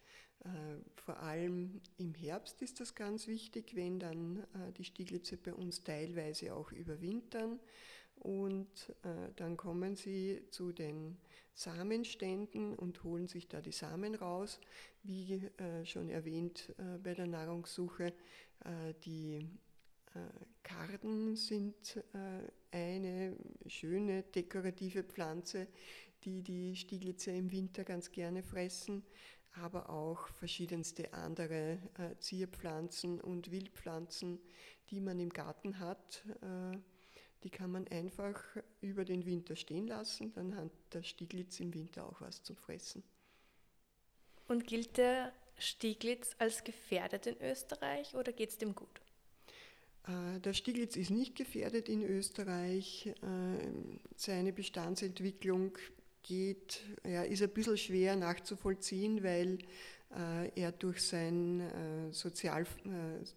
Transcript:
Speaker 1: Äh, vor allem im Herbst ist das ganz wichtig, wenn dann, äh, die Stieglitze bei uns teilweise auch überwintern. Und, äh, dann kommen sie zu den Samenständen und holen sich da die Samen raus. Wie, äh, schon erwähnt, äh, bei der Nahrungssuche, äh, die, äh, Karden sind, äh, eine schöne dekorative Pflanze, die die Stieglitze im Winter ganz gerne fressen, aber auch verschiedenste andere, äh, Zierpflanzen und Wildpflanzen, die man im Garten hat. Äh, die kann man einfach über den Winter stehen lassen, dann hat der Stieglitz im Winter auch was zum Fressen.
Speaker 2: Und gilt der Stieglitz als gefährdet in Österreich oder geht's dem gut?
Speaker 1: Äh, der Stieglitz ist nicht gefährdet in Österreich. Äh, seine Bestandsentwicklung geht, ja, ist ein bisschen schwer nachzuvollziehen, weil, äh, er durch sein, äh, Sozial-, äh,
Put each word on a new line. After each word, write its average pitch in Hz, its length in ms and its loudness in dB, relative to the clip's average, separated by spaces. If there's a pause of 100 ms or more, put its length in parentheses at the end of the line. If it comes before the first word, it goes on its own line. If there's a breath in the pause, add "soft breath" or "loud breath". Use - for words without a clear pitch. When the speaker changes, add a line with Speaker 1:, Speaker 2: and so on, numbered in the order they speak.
(400 loud breath)
Speaker 1:
Äh, - 80 -12 (480)
vor - 240 -6
allem 180 640 0 (160)
im 170 180 -2
Herbst 165 480 -4
ist - 160 -6
das 240 160 -8
ganz 214 320 -2
wichtig, 220 480 -4
wenn 180 240 2
dann, 170 400 -2
äh, 180 360 -6
die 180 100 -6
Stieglitze 180 520 -4
bei 175 160 -4
uns 180 300 -2
teilweise 160 720 -2
auch 156 160 -6
überwintern. 214 880 -2 (560 loud breath)
Und, 196 880 0
äh, 175 320 -2
dann 170 220 0
kommen 185 380 0
sie 190 560 0
zu 180 200 -2
den 156 460 -4 (360 loud breath)
Samenständen 208 1200 0
und 175 280 -4
holen 170 240 0
sich 175 220 -8
da 151 120 -6
die 156 100 -6
Samen 175 440 -2
raus. 185 440 -2 (440 loud breath)
Wie, 190 300 -2 (240)
äh, 170 280 -2
schon 170 240 -2
erwähnt, 165 680 -2
äh, 180 220 -4
bei 180 140 -2
der 175 140 0
Nahrungssuche, 170 840 -2 (500 loud breath)
äh, 160 300 -4 (100)
die, 156 460 -4 (640)
äh, - 60 -8 (420)
Karden 214 720 0
sind, 208 640 0 (160)
äh, 190 640 -6
eine 185 580 0 (300)
schöne 190 580 4
dekorative 185 800 0
Pflanze, 175 640 -2 (560 loud breath)
die 185 200 -2
die 180 320 0
Stieglitze 185 560 -2
im 180 200 2
Winter 190 320 0
ganz 175 280 -4
gerne 180 320 0
fressen, 190 600 -2 (500 loud breath)
aber 175 360 -4
auch 160 380 -2
verschiedenste 170 840 -2
andere, 160 680 0 (180)
äh, 170 220 -2
Zierpflanzen 175 1000 -2
und 175 320 -2
Wildpflanzen, 175 880 -4 (520 loud breath)
die 196 100 -2
man 185 180 2
im 175 100 2
Garten 185 500 -4
hat. - 440 -6 (180)
Äh, 185 360 -4 (680 loud breath)
die 185 60 -6
kann 180 220 -4
man 180 160 0
einfach 196 520 -2 (420)
über 196 220 0
den 180 220 2
Winter 175 300 0
stehen 180 320 -2
lassen, 220 460 -2
dann 185 220 -2
hat 165 160 -2 (220)
der 170 80 -2
Stieglitz 180 580 -6
im 175 140 0
Winter 165 320 -6
auch - 160 -10
was - 220 -8
zum - 120 -8
Fressen. - 460 -8 (1500 soft breath)
Speaker 2:
Und 240 200 4
gilt 226 300 0
der 254 360 8 (240)
Stieglitz 226 800 0
als 226 260 6
gefährdet 190 600 0
in 240 160 0
Österreich 277 720 0
oder 254 180 2
geht's 220 280 0
dem 208 160 2
gut? - 260 -12 (1040 loud breath)
Speaker 1:
Äh, 180 320 0
der 196 140 2
Stieglitz 233 420 2
ist 180 140 4
nicht 233 260 4
gefährdet 226 540 2
in 214 140 6
Österreich. 190 1040 2
Äh, 196 60 0 (1000)
seine 185 380 4
Bestandsentwicklung 185 1200 2 (440)
geht, 190 600 0 (220)
ja, 175 200 4
ist 196 180 4
ein 202 80 8
bisschen 220 280 6
schwer 185 380 6
nachzuvollziehen, 190 1080 4
weil, 180 340 6 (580 loud breath)
äh, 170 440 2
er 170 140 4
durch 180 280 2
sein, 175 600 6
äh, 160 520 0
Sozial-, 170 540 2 (180)
äh, 170 400 0 (120)